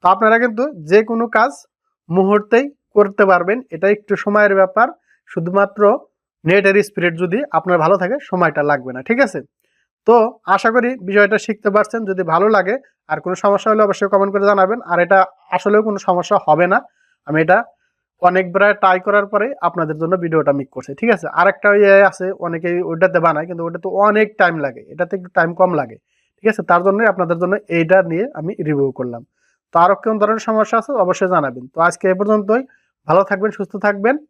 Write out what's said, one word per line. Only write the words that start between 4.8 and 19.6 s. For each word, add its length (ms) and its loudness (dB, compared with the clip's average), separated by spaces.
শুধুমাত্র 560 -2
নেটের 380 2
স্পিড 400 -4
যদি 160 -4
আপনার 260 0
ভালো 240 2
থাকে, 140 -4
সময়টা 320 0
লাগবে 300 -2
না, 100 -12
ঠিক 180 -10
আছে? 200 -2
তো 80 4
আশা 240 2
করি 200 0
বিষয়টা 300 2
শিখতে 320 -6
পারছেন। 340 -2
যদি 180 -4
ভালো 260 0
লাগে 260 0
আর 120 -6
কোনো 140 -6
সমস্যা 360 0
হলে 120 2
অবশ্যই 260 0
কমেন্ট 260 0
করে 100 0
জানাবেন। 340 2
আর 100 0
এটা 180 4
আসলেও 320 2
কোনো 160 -4
সমস্যা 380 -2
হবে 200 2
না, 120 0
আমি 160 -2
এটা 160 4
অনেকবার 400 2
ট্রাই 260 2
করার 260 0
পরে 200 -2